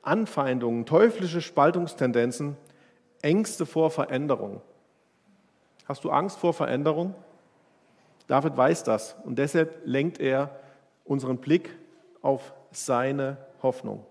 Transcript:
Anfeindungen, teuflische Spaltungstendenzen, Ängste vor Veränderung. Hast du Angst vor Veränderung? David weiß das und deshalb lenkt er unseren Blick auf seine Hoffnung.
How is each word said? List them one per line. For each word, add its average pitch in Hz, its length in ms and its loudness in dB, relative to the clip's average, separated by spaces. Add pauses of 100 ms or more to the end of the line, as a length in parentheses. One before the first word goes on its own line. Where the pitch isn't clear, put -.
Anfeindungen, 127 840 0
teuflische 175 560 4
Spaltungstendenzen, 143 1160 2 (640)
Ängste 175 440 0
vor 160 260 2
Veränderung. 131 720 -2 (1200)
Hast - 180 -8
du - 80 -4
Angst 180 260 -2
vor 170 160 2
Veränderung? 156 640 0 (1120)
David 135 300 2
weiß 151 260 4
das - 400 -2
und 123 160 -6
deshalb 160 460 0
lenkt 143 340 -2
er 139 400 0 (460)
unseren 131 320 -2
Blick - 380 0 (460)
auf 135 320 -2 (180)
seine 135 680 -2 (260)
Hoffnung. 107 480 -4